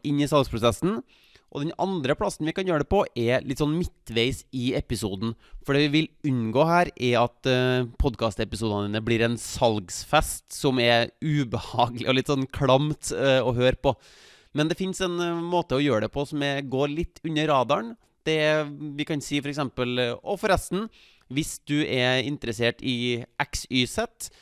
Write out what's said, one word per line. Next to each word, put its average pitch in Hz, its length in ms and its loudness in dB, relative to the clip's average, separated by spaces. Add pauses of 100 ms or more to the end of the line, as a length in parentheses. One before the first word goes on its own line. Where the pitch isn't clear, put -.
inn 143 180 0
i 147 60 2
salgsprosessen. 131 760 2 (500)
Og 143 100 -6
den 160 160 -4
andre 160 360 0
plassen 185 320 -4
vi 160 60 -2
kan 190 140 -4
gjøre 165 140 2
det 131 100 -2
på 196 140 4 (120)
er 120 260 2
litt 131 160 -6
sånn 151 200 0
midtveis 120 760 -2
i 127 220 -2
episoden. 110 600 -4 (300)
For 139 100 -2
det 147 160 2
vi 156 100 2
vil 160 80 -2 (240)
unngå 120 340 2
her 175 300 4
er 120 260 2
at, - 240 -2
eh, 127 400 2 (120)
podcastepisodene 104 920 -2
dine 110 120 -2
blir 117 180 2
en 117 140 2
salgsfest - 1160 0
som 131 260 0
er 120 320 4 (120)
ubehagelig 120 840 -2
og 131 60 4
litt 127 120 0
sånn 135 240 0
klamt, 143 640 0
eh, 131 280 2
å 120 140 0
høre 127 220 2
på. 135 200 0 (560)
Men 151 140 2
det 175 120 -2
finnes 190 220 -4
en, 180 200 -2
eh, 170 200 -2
måte 170 360 -2
å 143 60 2
gjøre 120 200 2
det 113 100 -4
på 143 140 -4
som 147 160 -4
er, 143 200 -2
går 139 320 0
litt - 300 -6
under 156 220 0
radaren. 151 500 2 (280)
Det 156 420 2 (300)
vi 143 80 -2
kan 151 160 -4
si 143 200 -2
for 139 80 -6
eksempel, 123 500 -2
eh, 120 260 0
"Og 196 160 -4
forresten, 202 480 0 (440)
hvis 151 320 -4
du 147 200 0
er 127 380 2
interessert 117 600 -2
i 120 420 -2 (140)
X, - 320 -4
Y, 123 160 2
Z, - 440 -6 (120)